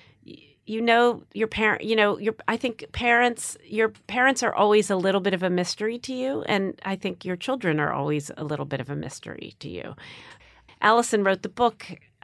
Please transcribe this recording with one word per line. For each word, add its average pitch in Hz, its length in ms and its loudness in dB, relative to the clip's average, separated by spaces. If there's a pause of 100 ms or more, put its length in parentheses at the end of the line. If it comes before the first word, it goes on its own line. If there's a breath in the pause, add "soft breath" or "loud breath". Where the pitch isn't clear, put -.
(260 loud breath)
y-, - 140 -20 (260)
you 220 160 -6
know, 233 420 4 (100)
your 214 140 -2
parent, 220 360 0
you 220 140 0
know, 208 200 4
your, 220 180 -4 (120)
I 214 80 2
think 226 380 -6
parents, 240 720 0
your 220 240 0 (180)
parents 254 340 2
are 240 140 0
always 208 340 4
a 202 80 2
little 190 240 0
bit 185 120 0
of 180 100 -2
a 185 60 2
mystery 202 500 -2
to 262 140 -10
you. 262 340 -4
And 196 380 -2
I 190 120 -4
think 185 280 -8
your 180 120 -4
children 196 440 -2
are 143 120 2
always 147 440 -2
a 156 80 -8
little 143 200 -4
bit 139 160 -6
of 123 80 -10
a 143 60 -8
mystery - 640 -12
to - 100 -14
you. - 260 -12 (840 loud breath)
Allison 226 420 4
wrote 190 200 2
the 190 60 -6
book, 233 360 0 (380)